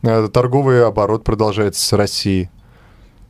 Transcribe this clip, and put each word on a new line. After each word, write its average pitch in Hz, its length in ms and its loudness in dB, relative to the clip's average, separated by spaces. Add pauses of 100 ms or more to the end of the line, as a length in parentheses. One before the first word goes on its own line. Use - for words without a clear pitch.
э, 113 300 0
торговый 127 540 2
оборот 104 380 0
продолжается 104 600 -2
с - 80 -2
Россией? 98 580 -2 (800)